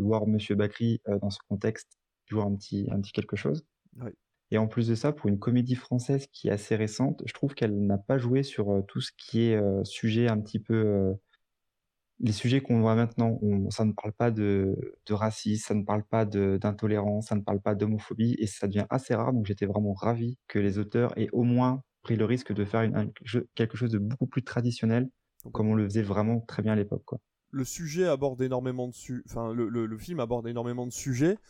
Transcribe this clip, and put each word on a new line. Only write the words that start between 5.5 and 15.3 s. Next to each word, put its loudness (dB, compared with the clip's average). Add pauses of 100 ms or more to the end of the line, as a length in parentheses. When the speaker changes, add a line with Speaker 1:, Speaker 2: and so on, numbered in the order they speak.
Speaker 1:
française -2
qui -4
est 2
assez 0
récente, -2
je -8
trouve -4
qu'elle 0
n'a 2
pas 0
joué 2
sur, -2
euh, 2
tout -6
ce -8
qui 0
est, 4
euh, 2
sujet 0
un 2
petit -6
peu, 0
euh, 4 (1040)
les 2
sujets 2
qu'on 2
voit 6
maintenant. 2
On, 2
ça 0
ne 4
parle -6
pas 2
de, 0
de 0
racisme, 0